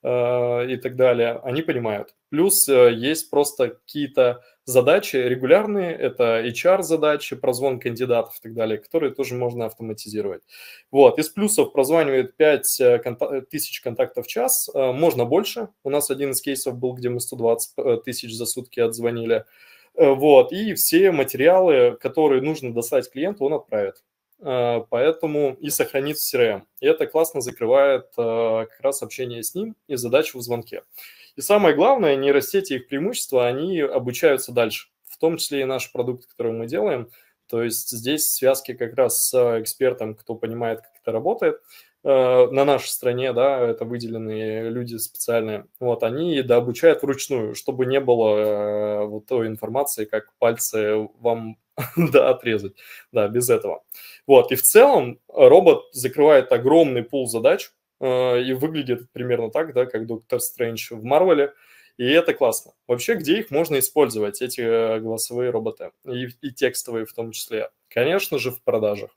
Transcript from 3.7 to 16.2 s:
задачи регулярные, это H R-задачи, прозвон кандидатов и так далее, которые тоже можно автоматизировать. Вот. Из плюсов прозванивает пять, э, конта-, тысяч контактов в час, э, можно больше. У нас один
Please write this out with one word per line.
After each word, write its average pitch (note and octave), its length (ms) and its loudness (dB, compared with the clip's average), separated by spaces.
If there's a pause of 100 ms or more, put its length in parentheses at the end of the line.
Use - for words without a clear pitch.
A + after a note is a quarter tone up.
задачи C3+ 520 2
регулярные, D#3+ 800 2
это A#2 460 0
H A#2+ 240 -6
R-задачи, D#3 720 0
прозвон B2+ 420 -2
кандидатов A#2+ 600 -2
и - 40 -20
так A2+ 120 -16
далее, A2 240 -2
которые C#3+ 340 -2
тоже B2 220 -6
можно A#2+ 320 -4
автоматизировать. G#2+ 760 -8 (480)
Вот. C3+ 280 6
Из D#3 100 -4
плюсов G3+ 440 0
прозванивает C3+ 640 2
пять, D3+ 440 2
э, B2 180 6
конта-, B2 440 -6
тысяч - 400 -10
контактов B2 420 -6
в - 40 -18
час, - 440 -2
э, C3 200 0
можно C3 340 0
больше. G#3 420 -2 (160)
У C3+ 60 -4
нас C#3+ 200 -2
один C#3 200 -4